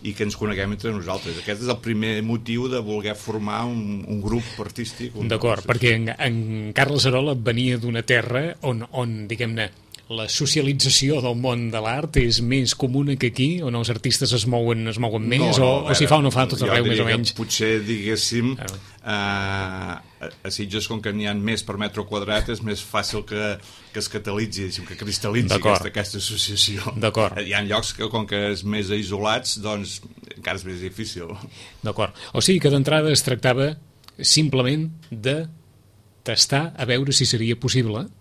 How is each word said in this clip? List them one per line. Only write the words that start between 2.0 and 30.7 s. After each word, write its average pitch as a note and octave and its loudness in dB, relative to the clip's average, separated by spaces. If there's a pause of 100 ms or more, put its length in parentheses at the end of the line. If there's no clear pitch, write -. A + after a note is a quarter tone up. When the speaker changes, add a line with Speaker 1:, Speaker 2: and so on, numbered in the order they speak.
Speaker 1:
motiu A#2 -2
de B2+ -2
voler G#2+ -4
formar G#2+ -4
un, G#2 -4
un G#2 -2
grup A2 0 (160)
artístic, A#2 -8
un A#2 -4
Speaker 2:
D'acord, A2 0
Speaker 1:
grup - 0
Speaker 2:
perquè A#2 4
en, A2+ 0
en A#2 -2 (340)
Carles C#3 4
Arola C3 2
venia A#2+ 2
d'una A#2 -2
terra B2 2
on, A#2+ -2
on, A#2 -2
diguem-ne, A2+ -2 (400)
la A2+ -4
socialització C#3 2
del A#2+ 0
món A#2+ 0
de A2+ -4
l'art C3 -2
és A#2+ 4
més B2+ 2
comuna C#3 0
que C3 0
aquí, D#3 0
on B2+ -2
els A#2 -2
artistes A#2 0
es A#2 2
mouen, A#2 2
es G#2+ -6
mouen A2+ 0
més, B2 2
Speaker 1:
No, - 4
no, C3 6
Speaker 2:
o, C#3 4
Speaker 1:
a C#3+ 2
Speaker 2:
o - 6
s'hi C3+ 4
Speaker 1:
veure, - 2
Speaker 2:
fa D3+ 8
o D3 6
no C#3 4
fa B2+ 4
a C3 4
tot B2+ 0
Speaker 1:
jo - 2
Speaker 2:
arreu, A#2 4
més A#2 2
Speaker 1:
diria A2 4
Speaker 2:
o A2+ 2
Speaker 1:
que A#2 2
Speaker 2:
menys? A#2 0
Speaker 1:
potser, A2+ 0 (100)
diguéssim, A2 0
Speaker 2:
Ah. - -8 (400)
Speaker 1:
eh, G2 -4
a, D#2+ -8 (120)
a F#2+ -6
Sitges, G#2 -4
com A2+ -4
que G#2 -4
n'hi G#2 -2
ha G#2 -2
més G#2 -2
per G2 -6
metre G#2 -4
quadrat, G#2+ 0
és A2 -4
més G#2 -4
fàcil G#2 -4
que, G#2 -2 (420)
que G#2+ -6
es - -4
catalitzi, G#2 -4
diguéssim, F#2 -6
que F2+ -12
cristal·litzi G#2 0
Speaker 2:
D'acord. F#2+ 4
Speaker 1:
aquesta, - -6
aquesta G#2 -4
associació. G2 0 (160)
Speaker 2:
D'acord. G#2 2
Speaker 1:
Hi F#2+ -4
ha G2+ 2
llocs G#2 0
que, G#2+ -4
com A2 -2
que G2+ 0 (100)
és F2+ -4
més G#2 -2
isolats, G#2 0
doncs, G2+ -4 (360)
encara F#2+ -6
és F2+ -10
més F#2 -8